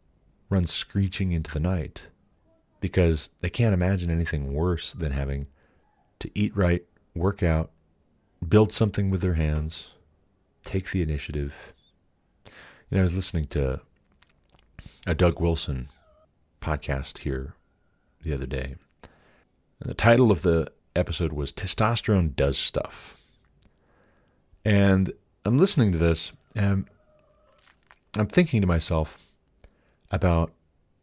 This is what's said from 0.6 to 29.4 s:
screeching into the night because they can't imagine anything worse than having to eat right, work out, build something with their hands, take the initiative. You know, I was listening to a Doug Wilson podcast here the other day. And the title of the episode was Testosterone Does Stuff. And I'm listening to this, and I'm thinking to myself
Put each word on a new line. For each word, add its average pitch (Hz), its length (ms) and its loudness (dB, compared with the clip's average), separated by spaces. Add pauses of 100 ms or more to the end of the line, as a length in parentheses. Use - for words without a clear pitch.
screeching 95 680 -2
into 82 200 -2
the 76 100 -4
night 90 480 -4 (720)
because 85 480 2 (100)
they 90 100 -2
can't 113 240 2
imagine 90 380 0
anything 76 420 -2
worse 82 400 -2
than 78 200 -4
having 69 340 -4 (720)
to - 160 -10
eat 208 200 -2
right, 87 280 2 (320)
work 92 260 -2
out, 82 300 2 (760)
build 104 260 6
something 101 360 0
with 92 120 0
their 90 140 0
hands, 78 560 -2 (720)
take - 280 -6
the 95 100 0
initiative. 73 720 -6 (720)
You - 520 -8
know, - 20 4
I 95 40 4
was 87 120 2
listening 85 320 -2
to 67 340 -2 (1200)
a 85 100 0
Doug 87 240 2
Wilson 76 500 -2 (720)
podcast 73 580 -6
here 67 360 -6 (680)
the 76 100 -4
other 67 120 -6
day. 65 300 -8 (1040)
And - 100 -10
the - 40 -6
title 117 400 4
of 87 80 -4
the 82 280 2 (280)
episode 82 340 -2
was 73 220 -6
Testosterone 98 840 0
Does 69 220 2
Stuff. - 580 -8 (1500)
And 98 480 4 (340)
I'm 117 100 2
listening 127 360 4
to 82 40 0
this, 82 360 2 (220)
and 101 340 0 (1300)
I'm 104 100 0
thinking 160 320 2
to 98 80 2
myself 82 500 0 (920)